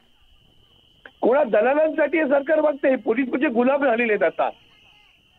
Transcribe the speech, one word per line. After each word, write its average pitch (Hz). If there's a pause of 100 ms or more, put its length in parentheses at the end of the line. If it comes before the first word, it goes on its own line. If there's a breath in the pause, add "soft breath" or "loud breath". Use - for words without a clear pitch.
(1200)
कोणा 262
दलालांसाठी 285
हे 311
सरकार 285
बघतंय, 285
पोलीस 240
म्हणजे 269
गुलाम 269
झालेले 233
आहेत 190
आता. 151 (880)